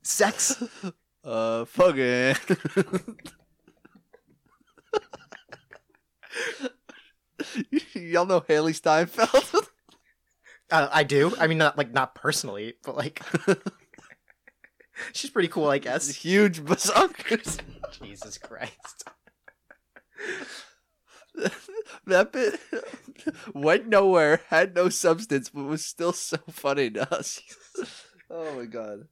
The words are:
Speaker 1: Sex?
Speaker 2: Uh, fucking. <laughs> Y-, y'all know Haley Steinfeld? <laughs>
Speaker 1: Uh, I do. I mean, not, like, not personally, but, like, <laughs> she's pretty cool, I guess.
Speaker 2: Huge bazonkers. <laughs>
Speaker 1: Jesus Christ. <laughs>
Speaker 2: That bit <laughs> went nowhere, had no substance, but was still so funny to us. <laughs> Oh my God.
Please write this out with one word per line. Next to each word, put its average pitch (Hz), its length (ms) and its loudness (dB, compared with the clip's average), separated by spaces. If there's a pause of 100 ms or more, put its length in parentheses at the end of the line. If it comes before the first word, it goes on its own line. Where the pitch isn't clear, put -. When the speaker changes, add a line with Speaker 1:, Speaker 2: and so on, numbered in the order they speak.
Speaker 1:
Sex? - 600 0 (600)
Speaker 2:
Uh, 113 420 -2
fucking. 131 720 4 (120)
<laughs> - 680 -2 (4000)
Y-, 285 100 0 (140)
y'all 170 300 0
know 180 220 2
Haley 160 260 2
Steinfeld? 175 1000 2
<laughs> - 40 -20 (960)
Speaker 1:
Uh, 151 160 4
I 156 140 4
do. 147 340 4
I 160 100 2
mean, 160 100 0
not, 151 200 2
like, 127 140 -2
not 131 240 -2
personally, 113 600 -6 (100)
but, - 100 -10
like, - 260 -8 (240)
<laughs> - 1700 -8
she's - 180 -8
pretty 170 200 0
cool, 151 200 0
I 139 100 2
guess. 135 360 -4
Speaker 2:
Huge 185 480 4
bazonkers. 220 960 0 (180)
<laughs> - 240 -16
Speaker 1:
Jesus 104 360 -16
Christ. - 680 -16 (2250)
<laughs> - 160 -4 (540)
Speaker 2:
That 190 260 2
bit 233 260 -2 (480)
<laughs> - 480 -12
went 160 360 2
nowhere, 185 580 6
had 180 260 2
no 175 140 2
substance, 165 640 0
but 143 140 -12
was 151 220 -6
still 170 280 -4
so - 240 -6 (120)
funny 139 420 -2
to 110 220 -4
us. - 280 -8 (340)
<laughs> - 540 -14
Oh 156 260 -10
my 123 100 -10
God. 110 460 -12